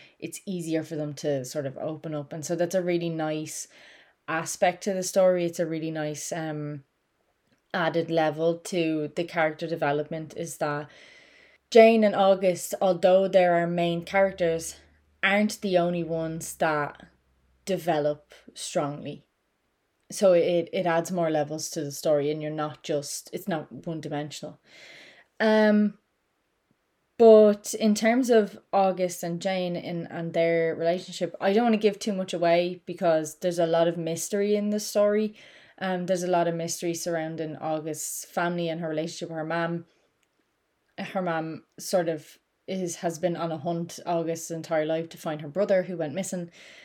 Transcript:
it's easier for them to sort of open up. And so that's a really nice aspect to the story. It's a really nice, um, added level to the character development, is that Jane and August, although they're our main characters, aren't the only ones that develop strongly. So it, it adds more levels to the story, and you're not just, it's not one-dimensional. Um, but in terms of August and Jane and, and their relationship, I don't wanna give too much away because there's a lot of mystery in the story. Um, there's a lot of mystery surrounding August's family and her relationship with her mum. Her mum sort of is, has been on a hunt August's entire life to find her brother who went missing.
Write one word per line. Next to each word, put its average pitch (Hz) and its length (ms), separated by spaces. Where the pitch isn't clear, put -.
it's - 260
easier 160 380
for 160 120
them 147 200
to 143 280
sort 139 220
of 135 120
open 156 360
up. 147 180
And 156 140
so 175 100
that's 170 200
a 185 60
really 175 280
nice 156 580
aspect 160 560
to 202 100
the 185 100
story. 185 420
It's 170 140
a 170 60
really 160 260
nice, 151 400
um, 151 520
added 165 380
level 165 460
to 160 580
the 175 80
character 160 420
development, 156 720
is - 200
that 147 320
Jane 226 320
and 202 120
August, 190 680
although 185 460
they're 180 280
our 170 120
main 170 360
characters, 180 720
aren't 208 380
the 185 160
only 175 260
ones 160 520
that 151 520
develop 151 680
strongly. 147 680
So 190 220
it, 170 400
it 185 120
adds 170 260
more 170 180
levels 151 420
to 165 100
the 143 100
story, 147 380
and 156 120
you're 151 100
not 151 320
just, - 480
it's - 160
not 160 240
one-dimensional. 151 880
Um, 214 540
but 214 540
in 214 180
terms 233 380
of 214 260
August 185 480
and 170 180
Jane 180 360
and, 170 340
and 165 240
their 165 400
relationship, 175 680
I 196 140
don't 233 120
wanna 220 120
give 202 220
too 214 140
much 190 200
away 175 540
because 160 480
there's 175 240
a 170 80
lot 165 200
of 170 80
mystery 185 600
in 208 160
the 208 80
story. 208 560
Um, 180 300
there's 180 160
a 180 40
lot 170 200
of 170 80
mystery 170 400
surrounding 160 640
August's 156 680
family 175 440
and 160 120
her 160 80
relationship 160 400
with 165 80
her 156 80
mum. 170 400
Her 196 240
mum 160 400
sort 175 320
of 156 300
is, 185 280
has 165 240
been 175 180
on 165 140
a 156 80
hunt 170 440
August's 165 460
entire 160 380
life 165 220
to - 100
find 151 220
her 160 60
brother 185 360
who 180 140
went 151 180
missing. 180 340